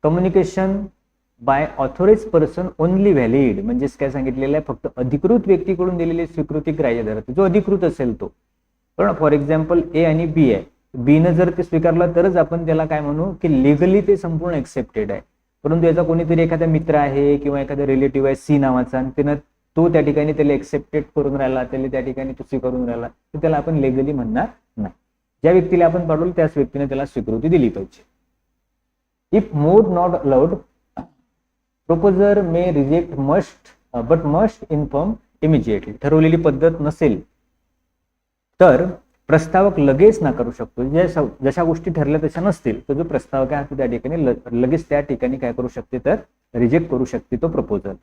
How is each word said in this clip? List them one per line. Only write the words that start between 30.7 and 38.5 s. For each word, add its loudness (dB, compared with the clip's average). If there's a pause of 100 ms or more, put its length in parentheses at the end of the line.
proposer 4
may 0
reject 0
must, -2 (220)
uh, -4
but 4
must -2
inform -2 (360)
immediately. 0 (120)
ठरवलेली 4
पद्धत 0
नसेल 0 (1400)